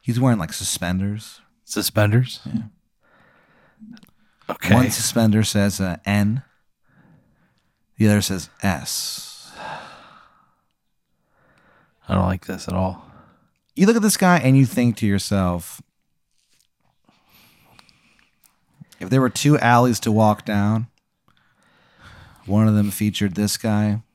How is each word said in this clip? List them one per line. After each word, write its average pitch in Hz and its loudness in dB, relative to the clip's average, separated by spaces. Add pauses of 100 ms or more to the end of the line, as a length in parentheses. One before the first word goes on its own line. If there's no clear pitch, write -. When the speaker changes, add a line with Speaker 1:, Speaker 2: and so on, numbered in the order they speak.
Speaker 1:
He's 120 -2
wearing, 123 2
like, 80 -6
suspenders. 95 -6 (240)
Speaker 2:
Suspenders? 107 0
Speaker 1:
Yeah. 113 -6 (1900)
Speaker 2:
Okay. - 2
Speaker 1:
One 127 4
suspender 110 0
says, 101 0
uh, 92 -4
N. 104 0 (1600)
The 110 4
other 104 4
says 92 -6 (140)
S. - -8 (2500)
Speaker 2:
I 107 -4
don't 92 2
like 92 -4
this - -10
at 92 -6
all. 92 -4 (720)
Speaker 1:
You 190 4
look 226 4
at 226 0
this 208 0
guy 180 2
and 131 2
you 135 6
think 120 0
to 117 -4
yourself, 92 -2 (3250)
if 92 -12
there 131 2
were 127 2
two 147 2
alleys 120 4
to 113 -4
walk 107 2
down, 107 -2 (1600)
one 107 2
of 107 4
them 104 2
featured 101 -2
this 104 -2
guy. 107 -2 (120)